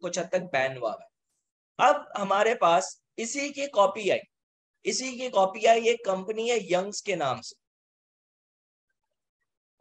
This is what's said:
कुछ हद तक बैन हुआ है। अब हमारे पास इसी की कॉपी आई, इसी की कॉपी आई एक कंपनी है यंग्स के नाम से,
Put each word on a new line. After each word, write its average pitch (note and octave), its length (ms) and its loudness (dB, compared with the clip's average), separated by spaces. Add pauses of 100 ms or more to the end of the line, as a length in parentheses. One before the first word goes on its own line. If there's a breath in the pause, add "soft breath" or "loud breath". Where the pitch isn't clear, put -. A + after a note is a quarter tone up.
कुछ F3+ 180 -6
हद G3+ 120 -6
तक F#3 100 0
बैन C3+ 360 -2
हुआ A2 240 -4
है। - 60 -20 (840)
अब C#4+ 280 0
हमारे G3+ 380 2
पास F3+ 460 2 (160)
इसी C#4 320 -4
की C#4 180 -6
कॉपी G3+ 420 2
आई, B2+ 100 2 (680)
इसी A#3+ 320 -4
की B3+ 120 -6
कॉपी G3 360 2
आई A#3 220 6
एक A#3+ 180 0
कंपनी G3+ 440 -4
है G3+ 240 -2
यंग्स G3 280 -2
के G3 140 -2
नाम C3 260 -2
से, - 240 -18 (2250)